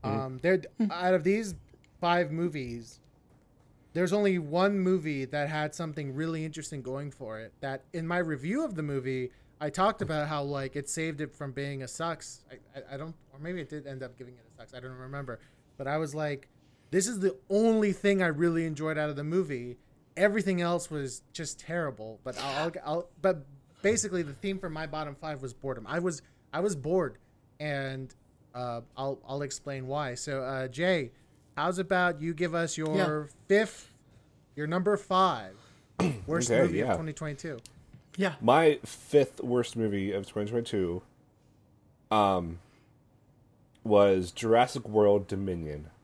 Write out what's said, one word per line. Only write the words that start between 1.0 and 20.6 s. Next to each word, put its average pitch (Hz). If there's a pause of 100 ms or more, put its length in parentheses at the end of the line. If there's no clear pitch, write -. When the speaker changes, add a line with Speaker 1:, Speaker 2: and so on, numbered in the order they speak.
Speaker 2:
of 170
these 202 (460)
five 175
movies, 135 (920)
there's 175
only 202
one 175
movie 156
that 147
had 151
something 151
really 160
interesting 156
going 135
for 110
it. 113
That 135
in 165
my 175
review 165
of 233
the 156
movie, 131 (300)
I 151
talked 202
about 151
how, 147
like, 139
it 143
saved 160
it 147
from 143
being 139
a 127
sucks. -
I, -
I, 131
I -
don't, 160 (180)
or 139
maybe 175
it 143
did 147
end 131
up 120
giving 123
it 117
a -
sucks. 120
I 127
don't 127
remember. 127 (360)
But 135
I 147
was 156
like, 147 (440)
"This 190
is 233
the 185 (160)
only 214
thing 196
I 180
really 165
enjoyed 156
out 151
of 143
the 143
movie. 147 (380)
Everything 190